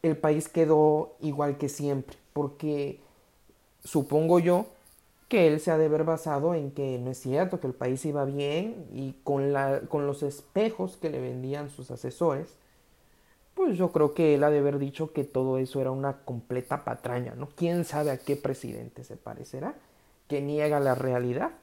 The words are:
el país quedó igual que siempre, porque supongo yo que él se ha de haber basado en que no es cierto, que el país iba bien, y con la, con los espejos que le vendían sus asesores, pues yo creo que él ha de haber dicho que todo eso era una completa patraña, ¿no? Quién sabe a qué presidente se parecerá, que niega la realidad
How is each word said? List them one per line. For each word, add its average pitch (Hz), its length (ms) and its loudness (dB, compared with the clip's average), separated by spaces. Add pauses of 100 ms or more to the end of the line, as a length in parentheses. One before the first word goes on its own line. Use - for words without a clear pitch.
el 156 160 2
país 151 320 0
quedó 151 680 4
igual 147 380 -2
que 143 120 -2
siempre, 143 480 -4 (160)
porque 143 680 -4 (840)
supongo 160 560 4
yo 175 260 2 (640)
que 185 200 6
él 151 120 4
se 165 120 0
ha 160 60 4
de 156 80 6
haber 156 200 2
basado 160 500 0
en 139 160 -4
que 135 260 -4
no 123 140 -6
es - 80 -10
cierto, 160 400 -2
que 135 80 -4
el 127 60 -4
país 127 320 -4
iba 143 200 0
bien, 151 680 -4
y 135 220 -8 (100)
con 139 300 0
la, 135 280 2
con 143 260 -2
los 143 160 -4
espejos 190 760 -4
que 160 120 -4
le 131 120 -4
vendían 131 480 -6
sus 131 220 -16
asesores, 143 640 -2 (1000)
pues 302 240 2
yo 180 140 2
creo 147 220 4
que 156 220 6
él 143 80 4
ha 151 60 6
de 147 100 6
haber 143 200 2
dicho 139 320 -4
que 139 140 -2
todo 131 320 0
eso 131 240 -2
era 131 100 0
una 135 320 -4
completa 127 600 -6
patraña, 123 500 -6
¿no? 139 200 -12
Quién 170 280 0
sabe 151 260 -2
a 131 80 -2
qué 143 200 -2
presidente 120 680 -8
se 113 140 -16
parecerá, 131 580 -10 (540)
que 143 120 -2
niega 147 380 0
la 135 160 4
realidad 123 560 -2 (120)